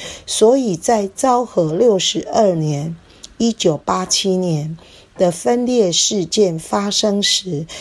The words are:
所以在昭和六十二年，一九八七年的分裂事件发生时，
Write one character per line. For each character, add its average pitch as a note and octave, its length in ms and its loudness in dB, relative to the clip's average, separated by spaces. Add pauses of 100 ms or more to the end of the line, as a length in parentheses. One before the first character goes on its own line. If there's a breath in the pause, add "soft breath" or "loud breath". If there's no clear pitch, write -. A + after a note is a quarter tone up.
(260 loud breath)
所 A3+ 300 4
以 A#3+ 180 0
在 G#3 320 0
昭 B3 380 0
和 E3 300 0
六 G#3 240 4
十 - 340 -4
二 G3+ 220 4
年， D#3 420 -4 (400 loud breath)
一 A#3 160 0
九 E3 240 0
八 F#3 300 -4
七 F#3 300 0
年 E3 420 -2 (380 loud breath)
的 F3+ 140 2
分 A#3+ 360 -2
裂 A#3 260 2
事 F#3+ 320 0
件 F3 340 0
发 G3+ 320 -4
生 G3+ 320 0
时， E3 440 -2 (140 loud breath)